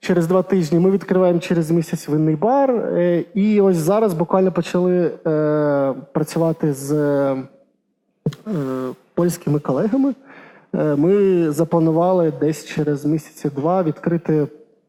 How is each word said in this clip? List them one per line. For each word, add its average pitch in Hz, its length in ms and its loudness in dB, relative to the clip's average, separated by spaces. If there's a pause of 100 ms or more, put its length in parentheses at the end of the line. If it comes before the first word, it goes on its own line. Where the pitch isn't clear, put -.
Через 175 260 0
два 180 160 2
тижні 175 360 0
ми 185 120 4
відкриваємо 185 480 2
через 165 320 -2
місяць 170 380 -2
винний 156 280 0
бар. 262 340 2
Е, 175 540 0 (100)
і 208 260 2
ось 196 160 4
зараз 190 380 0
буквально 180 380 0
почали, 180 580 0 (160)
е, 151 680 0 (200)
працювати 160 600 -2
з, 135 200 -6
е, 143 440 0 (1800)
польськими 170 440 -2
колегами. 214 560 0 (600)
Е, 151 220 0
ми 180 540 2
запланували 165 920 2
десь 156 260 -2
через 147 380 -4
місяці 151 520 -4
два 170 260 0
відкрити 160 640 -2 (420)